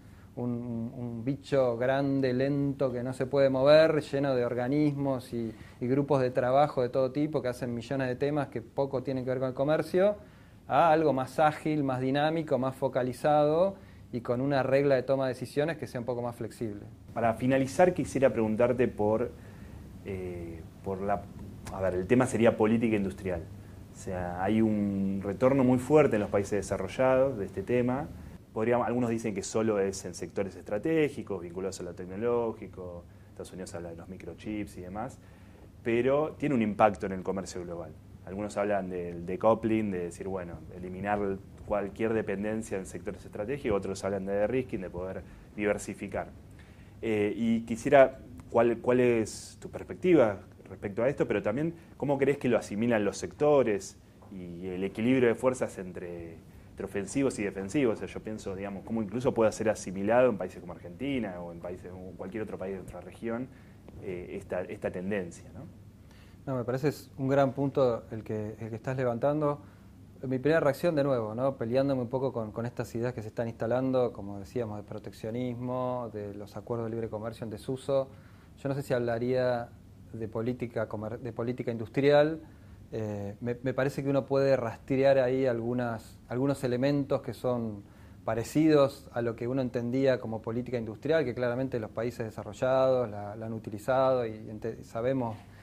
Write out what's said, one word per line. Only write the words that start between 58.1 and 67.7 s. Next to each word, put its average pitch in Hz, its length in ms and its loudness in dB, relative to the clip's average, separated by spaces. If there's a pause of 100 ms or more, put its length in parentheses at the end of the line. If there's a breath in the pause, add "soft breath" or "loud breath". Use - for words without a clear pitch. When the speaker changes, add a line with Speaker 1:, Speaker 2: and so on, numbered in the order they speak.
Speaker 2:
pienso, 107 340 -8
digamos, 98 300 -8
cómo 113 180 -2
incluso 120 300 0
puede 110 180 6
ser 107 180 0
asimilado 104 600 4
en 104 80 0
países 92 240 -8
como 87 100 -12
Argentina 90 720 -6
o 87 100 -10
en 85 80 -12
países, 90 320 -10
o 92 240 -14
cualquier 101 280 -8
otro 95 140 -10
país 95 160 -6
de 92 60 -8
nuestra 87 220 -14
región, 113 480 -6 (520 loud breath)
eh, 90 380 -10
esta, 92 220 -6
esta 104 280 -6
tendencia, 95 640 -6
¿no? - 120 -14 (800 loud breath)
Speaker 1:
No, 131 120 -4
me 120 80 -4
parece 131 240 0
es - 280 -8
un 135 120 -2
gran 139 240 4
punto 135 580 2